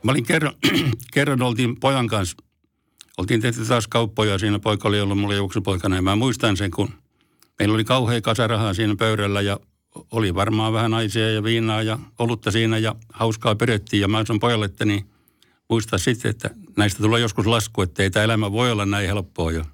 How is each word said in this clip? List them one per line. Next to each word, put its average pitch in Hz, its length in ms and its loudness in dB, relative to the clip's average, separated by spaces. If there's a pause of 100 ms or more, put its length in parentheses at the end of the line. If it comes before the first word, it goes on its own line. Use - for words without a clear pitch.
Mä 127 80 0
olin 127 140 0
kerran, 156 280 0 (300)
<clears throat> - 300 -4
kerran 139 280 2
oltiin 120 380 0
pojan 135 280 2
kanssa, 104 300 -2 (800)
oltiin 107 240 0
tehty 113 240 -2
taas 117 220 0
kauppoja, 107 500 0
siinä 101 220 0
poika 107 280 -2
oli 104 140 2
ollut 101 160 0
mulle 101 180 0
juoksupoikana, 98 600 -2
ja 90 60 0
mä 95 140 2
muistan 113 420 0
sen, 95 140 -2
kun 98 180 -2 (720)
meillä 104 140 2
oli 110 100 0
kauhea 120 380 0
kasa 113 260 0
rahaa 107 260 0
siinä 104 220 0
pöydällä, 101 460 0
ja 101 180 -2 (520)
oli 107 240 0
varmaan 110 380 0
vähän 113 180 0
naisia 110 400 0
ja 107 120 -2
viinaa 113 380 0
ja 110 180 -4 (200)
olutta 117 320 -2
siinä, 113 260 2
ja 110 180 -2 (180)
hauskaa 113 420 0
pidettiin, 107 460 0
ja 98 60 2
mä 107 180 0
sanoin 110 140 0
pojalle, 113 260 2
että 95 200 -6
niin, 101 240 -2 (600)
muista 113 280 0
sitten, 113 340 0
että - 180 -6 (280)
näistä 104 260 0
tulee 117 180 4
joskus 107 240 0
lasku, 107 360 0
että 92 220 -2
ei 95 80 2
tää 107 120 2
elämä 107 280 0
voi 120 200 0
olla 104 140 0
näin 101 220 -2
helppoa 87 440 -2
jo. 80 120 -2 (100)